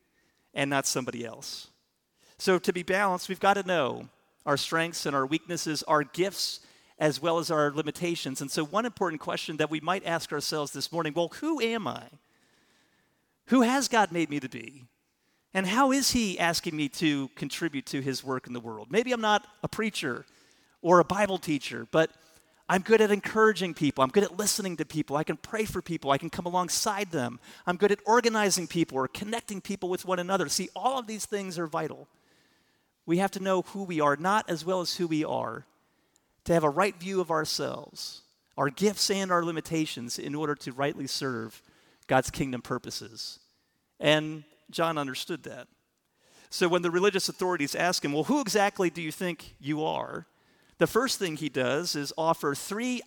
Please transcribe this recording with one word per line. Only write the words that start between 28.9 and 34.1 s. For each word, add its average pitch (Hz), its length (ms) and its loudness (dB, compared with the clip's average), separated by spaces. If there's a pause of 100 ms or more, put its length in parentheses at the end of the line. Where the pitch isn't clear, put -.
or 131 100 2
connecting 208 540 -8
people 196 280 -6
with 180 160 -4
one 180 120 0
another." 175 320 0
See, 180 260 -2
all 254 220 -6
of 240 80 -6
these 214 220 -8
things 190 320 -6
are 165 80 -4
vital. 147 400 -6 (960)
We 170 140 2
have 190 140 2
to 196 80 -10
know 190 240 2
who 196 200 -8
we 175 160 -2
are, 147 160 6